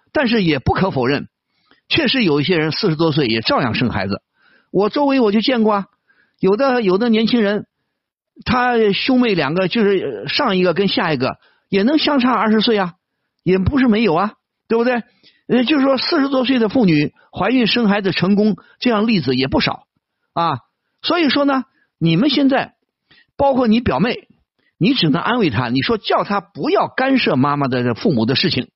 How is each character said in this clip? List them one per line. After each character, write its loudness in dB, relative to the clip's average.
但 0
是 0
也 0
不 -2
可 0
否 -2
认， -4
确 -2
实 0
有 2
一 -2
些 0
人 -2
四 -2
十 -2
多 0
岁 0
也 0
照 -2
样 -2
生 -2
孩 -6
子。 -6
我 0
周 -2
围 2
我 2
就 2
见 0
过 2
啊， -4
有 2
的， 2
有 2
的 0
年 2
轻 2
人， -2
他 2
兄 0
妹 2
两 -2
个 0
就 0
是 -2
上 -2
一 2
个 2
跟 0
下 -2
一 -2
个 -4
也 0
能 2
相 0
差 0
二 0
十 2
岁 0
啊， -4
也 2
不 0
是 2
没 2
有 2
啊， -2
对 0
不 0
对？ -2
呃， 2
就 2
是 2
说 2
四 -2
十 0
多 -2
岁 0
的 0
妇 2
女 2
怀 -2
孕 2
生 0
孩 0
子 -2
成 0
功， 2
这 0
样 0
例 2
子 -2
也 -2
不 0
少 -6
啊。 -2
所 -2
以 2
说 0
呢， 0
你 2
们 2
现 2
在， -2
包 0
括 0
你 2
表 -2
妹， -4
你 2
只 0
能 0
安 -2
慰 2
她， -4
你 -2
说 -2
叫 -2
她 -2
不 -8
要 0
干 0
涉 0
妈 2
妈 0
的， -2
父 -2
母 0
的 0
事 0
情。 -6